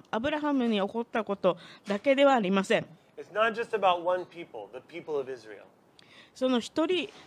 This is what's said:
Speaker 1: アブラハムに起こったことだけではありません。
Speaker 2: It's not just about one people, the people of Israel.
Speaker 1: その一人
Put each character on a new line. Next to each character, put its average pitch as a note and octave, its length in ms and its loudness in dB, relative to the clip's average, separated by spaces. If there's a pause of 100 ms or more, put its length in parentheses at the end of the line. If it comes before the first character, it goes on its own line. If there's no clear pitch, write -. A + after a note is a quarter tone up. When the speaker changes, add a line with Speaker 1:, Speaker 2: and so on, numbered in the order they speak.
(120)
Speaker 1:
ア A3 80 -2
ブ C#4+ 100 -2
ラ D4+ 100 -2
ハ D4 120 -2
ム B3 160 0
に A3 80 0
起 G3 120 0
こ A3+ 120 -6
っ A#3 40 -4
た A3 200 -4
こ G3+ 100 -4
と F3 240 2 (300)
だ G3+ 100 -2
け C4+ 160 2
で C#4 100 6
は C4+ 100 8
あ B3 40 4
り F#3+ 140 0
ま G3 100 2
せ G3 160 2
ん。 - 80 -6 (300)
Speaker 2:
It's D3+ 160 -18
not A3 220 2
just A3+ 220 -6
about F3+ 280 2
one F3+ 220 0
people, B2 460 -14
the B2+ 140 -14
people D#3+ 320 -6
of C3 100 -6
Israel. A2 360 -14 (720)
Speaker 1:
そ B3+ 120 -2
の B3 120 0
一 D#4 260 -2
人 E4+ 240 -2 (160)